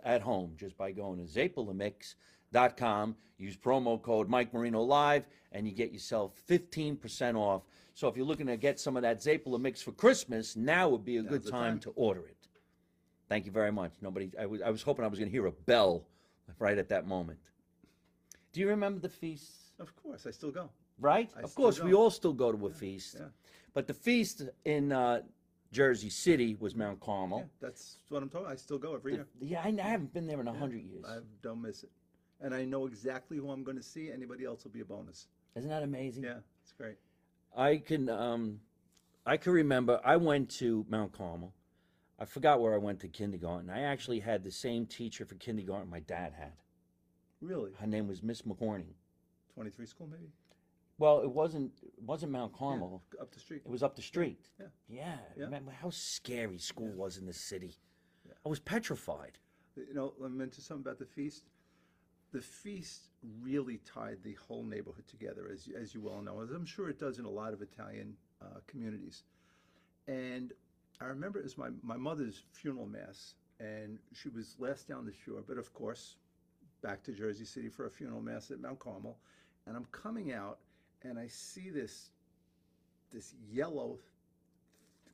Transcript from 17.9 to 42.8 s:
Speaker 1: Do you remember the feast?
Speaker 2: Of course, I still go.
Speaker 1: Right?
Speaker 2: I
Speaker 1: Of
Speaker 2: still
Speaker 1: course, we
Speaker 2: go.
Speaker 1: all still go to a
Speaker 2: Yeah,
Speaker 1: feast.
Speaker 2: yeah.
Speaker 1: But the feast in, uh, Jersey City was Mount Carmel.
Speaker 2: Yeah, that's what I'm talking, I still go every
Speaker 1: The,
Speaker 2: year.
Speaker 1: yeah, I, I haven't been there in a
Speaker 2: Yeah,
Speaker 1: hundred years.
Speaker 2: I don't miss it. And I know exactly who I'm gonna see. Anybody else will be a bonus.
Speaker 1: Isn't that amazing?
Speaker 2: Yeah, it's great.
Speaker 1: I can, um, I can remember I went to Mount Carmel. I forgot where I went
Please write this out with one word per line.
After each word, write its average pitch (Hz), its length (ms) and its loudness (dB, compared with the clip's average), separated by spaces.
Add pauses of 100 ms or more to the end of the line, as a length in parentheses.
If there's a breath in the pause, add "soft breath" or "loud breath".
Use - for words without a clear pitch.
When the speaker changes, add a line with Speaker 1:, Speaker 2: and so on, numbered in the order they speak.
Speaker 1:
Do 165 80 -6
you 196 100 4
remember 202 300 2
the 175 100 -4
feast? 160 420 -10 (280)
Speaker 2:
Of - 160 -16
course, - 320 -14
I 117 40 -8
still 147 200 -6
go. 170 180 -8 (300)
Speaker 1:
Right? 175 360 8
Speaker 2:
I 113 60 -12
Speaker 1:
Of - 100 -6
Speaker 2:
still 277 120 2
Speaker 1:
course, 170 180 10
we 175 100 6
Speaker 2:
go. 196 60 12
Speaker 1:
all 226 140 12
still 165 220 4
go 123 180 6
to 104 160 2
a - 20 2
Speaker 2:
Yeah, 80 60 -12
Speaker 1:
feast. 95 440 -8
Speaker 2:
yeah. 78 60 -10 (480 soft breath)
Speaker 1:
But 131 140 0
the 147 80 -4
feast 233 480 2 (220)
in, 143 260 4
uh, 123 300 6 (500)
Jersey 113 400 6
City 127 480 6
was 104 160 -2
Mount 101 240 -2
Carmel. 98 400 -2
Speaker 2:
Yeah, 147 60 -8 (140)
that's - 380 -12 (120)
what 143 120 -2
I'm 139 80 -6
talking, 180 180 -6
I 143 80 -6
still 139 220 -6
go 151 160 -6
every 135 200 -4
Speaker 1:
The, - 40 0
Speaker 2:
year. 143 100 -8 (120)
Speaker 1:
yeah, 165 240 -4
I, 208 60 0
I 202 200 0
haven't 180 240 -2
been 170 140 -4
there 147 120 -2
in 120 80 -2
a 117 60 -4
Speaker 2:
Yeah, - 60 -6
Speaker 1:
hundred 123 240 -4
years. 92 200 -14
Speaker 2:
I 113 140 -10 (240)
don't 117 220 -8
miss 110 200 -8
it. - 60 -18 (520)
And 135 120 -4
I 131 100 -2
know 135 220 -2
exactly 131 520 -6
who 139 120 -6
I'm 135 140 -6
gonna 131 180 -8
see. 156 300 -10
Anybody 123 340 -10
else 120 180 -8
will - 80 -14
be 113 100 -10
a 104 40 -8
bonus. 90 420 -12 (280)
Speaker 1:
Isn't 127 160 -6
that 156 100 -2
amazing? 131 440 -4
Speaker 2:
Yeah, 120 140 -8 (220)
it's - 120 -20
great. 110 240 -12 (600)
Speaker 1:
I 143 200 6
can, 147 320 0
um, 113 500 0 (640)
I 143 120 4
can 180 160 4
remember 127 520 8
I 151 120 10
went 147 320 4 (100)
to 113 300 2
Mount 107 240 0
Carmel. 87 400 -8 (640)
I 110 60 -6
forgot 139 360 4
where 110 140 4
I - 20 4
went 101 220 -2